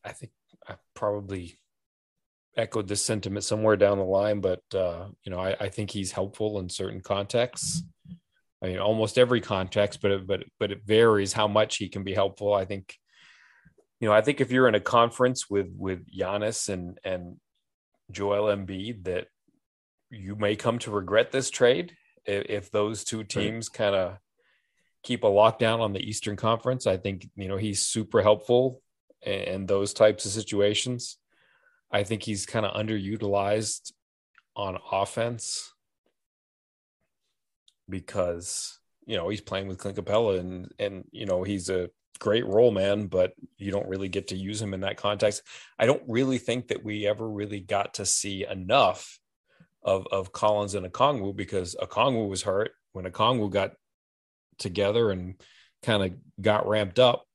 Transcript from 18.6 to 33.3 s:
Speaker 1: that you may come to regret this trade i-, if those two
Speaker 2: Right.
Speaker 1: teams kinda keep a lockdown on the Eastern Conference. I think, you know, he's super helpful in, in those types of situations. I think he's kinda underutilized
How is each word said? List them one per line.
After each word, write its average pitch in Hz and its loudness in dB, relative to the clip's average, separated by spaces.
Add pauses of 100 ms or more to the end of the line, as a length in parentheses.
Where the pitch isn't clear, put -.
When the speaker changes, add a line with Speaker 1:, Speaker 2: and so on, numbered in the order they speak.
Speaker 1:
that 90 -4 (840)
you 104 -10
may 107 0
come 117 0
to 117 -10
regret 104 2
this 131 -2
trade 143 2 (320)
i-, 104 -6
if 101 -6
those 104 -2
two 113 -6
Speaker 2:
Right. 104 -10
Speaker 1:
teams 113 -4
kinda 95 0 (840)
keep - -4
a 107 6
lockdown 110 6
on 107 0
the 98 -4
Eastern 107 -6
Conference. 117 0
I 95 2
think, 95 -6
you 95 -8
know, 95 -4
he's 101 -2
super 107 0
helpful 123 4 (420)
in, 101 -6
in 98 -4
those 101 0
types 107 6
of 98 -6
situations. 104 -2 (720)
I 104 0
think 101 -4
he's 101 -4
kinda 107 -2
underutilized 104 -2 (640)